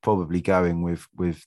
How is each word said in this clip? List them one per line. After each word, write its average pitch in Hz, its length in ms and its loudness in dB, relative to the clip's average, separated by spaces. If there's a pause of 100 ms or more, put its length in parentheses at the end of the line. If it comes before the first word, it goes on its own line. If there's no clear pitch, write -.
probably 90 380 0
going 87 400 2
with, 85 240 -4 (100)
with 87 320 -4